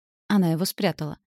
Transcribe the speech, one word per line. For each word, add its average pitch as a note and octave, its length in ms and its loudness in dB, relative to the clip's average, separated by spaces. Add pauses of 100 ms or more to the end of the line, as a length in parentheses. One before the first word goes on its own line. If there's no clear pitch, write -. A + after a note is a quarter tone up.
(280)
Она F#3 240 4
его D#3+ 140 0
спрятала. D#3+ 540 -4 (100)